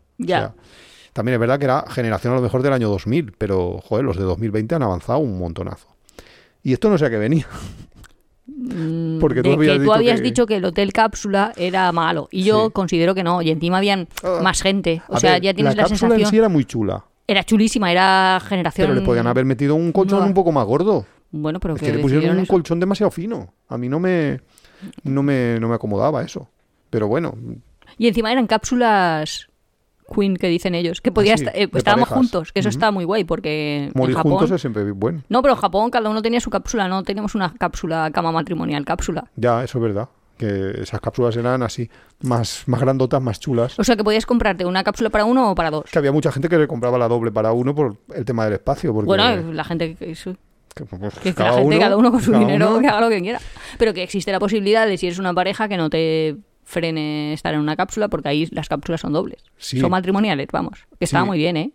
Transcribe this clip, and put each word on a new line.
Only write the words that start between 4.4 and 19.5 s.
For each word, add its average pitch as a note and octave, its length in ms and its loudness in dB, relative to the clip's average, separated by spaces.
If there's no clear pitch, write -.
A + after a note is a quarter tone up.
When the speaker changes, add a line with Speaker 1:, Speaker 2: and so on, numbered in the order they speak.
Speaker 2:
mil A2+ 100 -2
veinte A2 240 -2
han D#3 80 0
avanzado A2+ 380 -2
un A2 180 -2
montonazo. F#2 480 -8
Y B2+ 80 0
esto G#3 180 2
no F#3 80 4
sé D3 80 2
a A#2+ 40 0
qué A2 80 -2
venía. C3+ 280 0
Speaker 1:
Mm, E3 720 -4
Speaker 2:
Porque D#3+ 220 2
tú C#3 80 4
Speaker 1:
de C#3+ 40 6
Speaker 2:
habías D3+ 180 4
Speaker 1:
que C#3+ 60 4
tú C#3 40 2
Speaker 2:
dicho G#3+ 120 6
Speaker 1:
habías A#3 260 4
Speaker 2:
que - 40 -4
Speaker 1:
dicho A#3+ 220 2
que G#3+ 100 0
el F#3 80 -2
Hotel G3 280 0
Cápsula G#3+ 640 0
era F#3 360 0
malo. E3 380 0
Y F#3 140 -4
yo G#3+ 220 4
Speaker 2:
Sí. A3 60 -2
Speaker 1:
considero F3 420 2
que F#3+ 80 -2
no. F3 200 0
Y D#3+ 80 2
encima E3+ 280 0
habían G3 300 0
Speaker 2:
Ah. F3+ 200 -2
Speaker 1:
más F#3 180 2
gente. F#3 480 0
O - 80 -4
Speaker 2:
A - 40 2
Speaker 1:
sea, F#3 140 6
Speaker 2:
ver, F3 80 2
Speaker 1:
ya F#3+ 120 2
tienes D3 220 2
Speaker 2:
la G#3 80 2
Speaker 1:
la F3 40 2
Speaker 2:
cápsula G#3+ 260 0
en A3 60 4
Speaker 1:
sensación G#3 100 4
Speaker 2:
sí G#3+ 80 4
era A3 100 6
muy D3+ 160 4
chula. G2 400 -4
Speaker 1:
Era G3 160 2
chulísima, G#3+ 480 2
era F#3 560 4
generación F3 420 0
Speaker 2:
Pero C3 120 2
le - 60 -2
podían A#2 200 2
haber B2 200 2
metido C#3 300 0